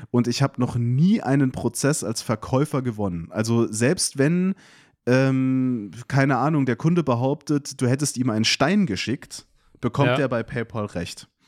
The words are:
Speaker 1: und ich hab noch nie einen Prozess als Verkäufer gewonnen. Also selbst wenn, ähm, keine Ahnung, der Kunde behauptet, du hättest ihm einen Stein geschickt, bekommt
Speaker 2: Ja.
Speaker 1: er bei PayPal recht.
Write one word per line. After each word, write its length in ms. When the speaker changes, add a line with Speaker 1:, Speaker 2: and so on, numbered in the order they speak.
Speaker 1:
und 180
ich 140
hab 160
noch 180
nie 440
einen 320
Prozess 520
als 180
Verkäufer 580
gewonnen. 500
Also 400
selbst 460
wenn, 380
ähm, 840
keine 280
Ahnung, 300
der 100
Kunde 260
behauptet, 800
du 80
hättest 300
ihm 120
einen 140
Stein 420
geschickt, 600
bekommt 300
Speaker 2:
Ja. 80
Speaker 1:
er 100
bei 140
PayPal 440
recht. 400